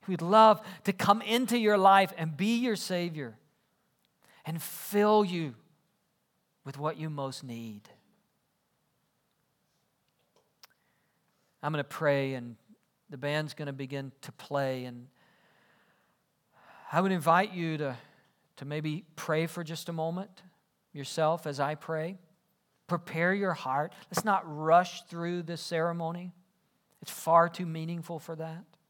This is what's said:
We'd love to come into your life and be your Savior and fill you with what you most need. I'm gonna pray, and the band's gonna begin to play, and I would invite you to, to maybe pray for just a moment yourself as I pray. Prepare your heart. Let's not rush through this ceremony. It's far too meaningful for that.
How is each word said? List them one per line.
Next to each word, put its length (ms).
We'd 140
love 400
to 80
come 280
into 360
your 200
life 400
and 180
be 220
your 180
Savior 640
and 140
fill 640
you 300
with 140
what 180
you 140
most 320
need. 380
I'm 100
gonna 120
pray, 500
and 220
the 60
band's 360
gonna 200
begin 380
to 100
play, 540
and 200
I 100
would 100
invite 420
you 240
to, 180
to 100
maybe 380
pray 300
for 180
just 260
a 40
moment 480
yourself 520
as 140
I 160
pray. 420
Prepare 480
your 180
heart. 400
Let's 160
not 200
rush 580
through 400
this 180
ceremony. 720
It's 80
far 360
too 200
meaningful 500
for 200
that. 260